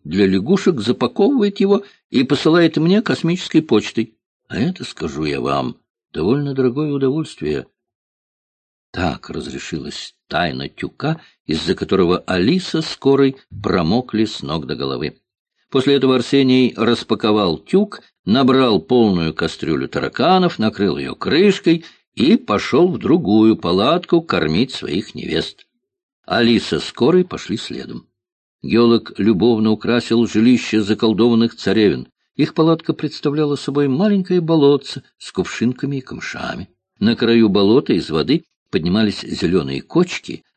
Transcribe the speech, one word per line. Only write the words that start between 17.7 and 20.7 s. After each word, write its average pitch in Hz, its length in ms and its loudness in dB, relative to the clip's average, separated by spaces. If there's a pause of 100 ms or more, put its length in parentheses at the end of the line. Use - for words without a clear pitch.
набрал 123 560 4
полную 92 540 2
кастрюлю 71 540 -4
тараканов, 165 680 0
накрыл 104 380 0